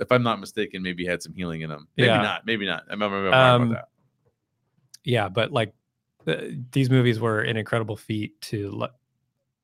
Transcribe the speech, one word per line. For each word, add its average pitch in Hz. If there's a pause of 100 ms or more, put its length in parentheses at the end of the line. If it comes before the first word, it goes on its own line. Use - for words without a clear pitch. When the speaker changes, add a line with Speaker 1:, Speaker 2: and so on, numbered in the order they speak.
Speaker 1:
if -
I'm 123
not 113
mistaken, 98
maybe 90
had 87
some 80
healing 82
in 78
'em. 76 (100)
Maybe 123
Speaker 2:
Yeah. 110
Speaker 1:
not. 95
Maybe 110
not. 87
I'm, 101
I'm, 101
I'm 98
wrong 95
Speaker 2:
Um, 127
Speaker 1:
about 120
that. 85 (1160)
Speaker 2:
yeah, 110
but, 110
like, 117 (540)
uh, 160 (360)
these 135
movies 120
were 110
an 120
incredible 110
feat 107
to 101
le-, 110 (720)